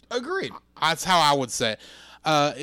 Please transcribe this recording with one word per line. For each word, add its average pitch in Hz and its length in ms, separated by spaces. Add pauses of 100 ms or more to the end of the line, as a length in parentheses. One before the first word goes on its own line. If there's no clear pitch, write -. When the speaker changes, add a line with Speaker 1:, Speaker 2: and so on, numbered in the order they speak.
(120)
Speaker 1:
Agreed. 277 420 (260)
Speaker 2:
That's 160 240
how 170 160
I 147 160
would 131 160
say 113 220
it. - 60 (440)
Uh, 147 400